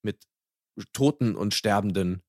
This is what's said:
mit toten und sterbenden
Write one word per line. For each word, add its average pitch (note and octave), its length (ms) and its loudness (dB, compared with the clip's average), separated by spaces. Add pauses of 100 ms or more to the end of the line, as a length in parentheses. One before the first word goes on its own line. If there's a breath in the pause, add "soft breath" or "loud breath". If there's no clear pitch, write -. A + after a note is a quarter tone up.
mit - 240 -8 (640)
toten C3 440 2
und G2+ 180 -2
sterbenden G2 760 0